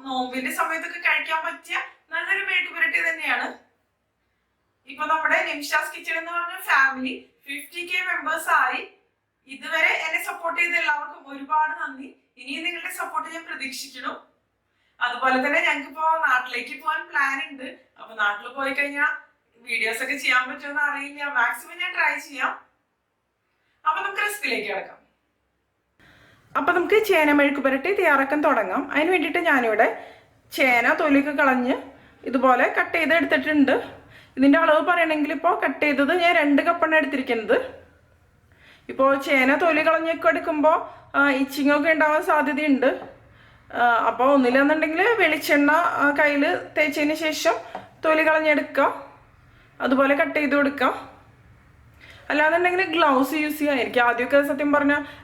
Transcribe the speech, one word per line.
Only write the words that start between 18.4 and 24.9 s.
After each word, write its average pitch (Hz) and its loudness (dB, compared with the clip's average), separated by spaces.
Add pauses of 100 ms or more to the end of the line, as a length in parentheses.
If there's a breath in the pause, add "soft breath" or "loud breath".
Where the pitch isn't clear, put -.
പോയി 269 -2
കഴിഞ്ഞാ 285 0 (600)
വീഡിയോസ് 226 -4
ഒക്കെ 285 -4
ചെയ്യാൻ 254 2
പറ്റുമെന്ന് 285 -6
അറിയില്ല. 285 -8 (160)
മാക്സിമം 254 -4
ഞാൻ 359 -6
ട്രൈ 302 0 (120)
ചെയ്യാം. 277 -6 (1300)
അപ്പൊ - 0
നമുക്ക് 403 -4
റെസിപ്പിയിലേക്ക് 226 -4
കിടക്കാം. - -8 (1600 soft breath)